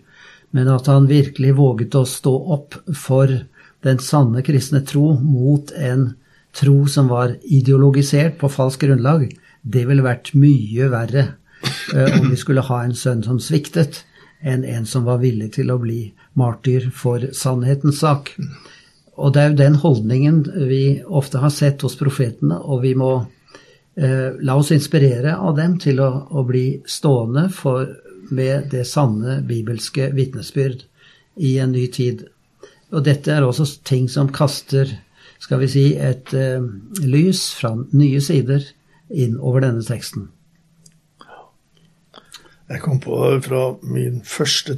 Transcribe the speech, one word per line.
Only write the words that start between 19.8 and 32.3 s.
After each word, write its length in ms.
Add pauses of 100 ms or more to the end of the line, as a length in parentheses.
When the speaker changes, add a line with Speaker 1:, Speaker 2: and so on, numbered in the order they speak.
Speaker 1:
holdningen 560 (300)
vi 340
ofte 400
har 80
sett 320
hos 160
profetene, 640
og 240
vi 80
må 320 (720)
eh, 340 (100)
la 180
oss 160
inspirere 600
av 200
dem 220
til 240
å, 80 (200)
å 140
bli 420
stående 680
for, 380 (420)
med 380
det 180
sanne 560
bibelske 720
vitnesbyrd 680 (540)
i 220
en 140
ny 140
tid. 380 (720)